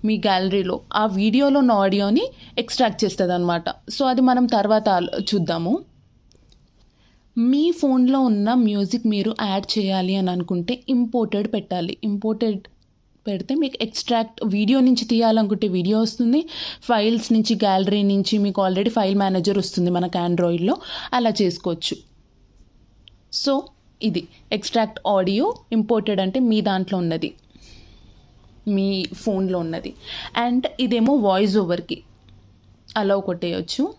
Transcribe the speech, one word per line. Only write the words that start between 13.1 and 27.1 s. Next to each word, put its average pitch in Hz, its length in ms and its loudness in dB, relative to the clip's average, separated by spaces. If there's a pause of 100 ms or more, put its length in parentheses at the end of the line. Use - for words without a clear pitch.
పెడితే 202 360 -4
మీకు 269 240 -4
ఎక్స్ట్రాక్ట్ 226 540 -2 (160)
వీడియో 214 320 4
నుంచి 233 240 2
తీయాలనుకుంటే 220 640 2
వీడియో 196 300 2
వస్తుంది, 240 360 2 (460)
ఫైల్స్ 220 480 2
నుంచి, 220 180 2 (100)
గ్యాలరీ 196 380 2 (100)
నుంచి 196 320 2
మీకు 202 220 -2
already 202 320 0
ఫైల్ 196 260 2
మేనేజర్ 190 400 0
వస్తుంది 175 340 0
మనకు 180 200 -2 (100)
Android-లో, 175 480 2 (440)
అలా 226 120 2 (100)
చేసుకోవచ్చు. 170 540 -2 (1500)
So 277 100 2 (520)
ఇది 170 160 -2 (340)
ఎక్స్ట్రాక్ట్ 220 420 -2 (100)
ఆడియో 196 360 0 (320)
ఇంపోర్టెడ్ 214 480 0
అంటే 190 140 -2 (100)
మీ 220 180 2
దాంట్లో 190 360 -2
ఉన్నది, 165 320 -4 (1400)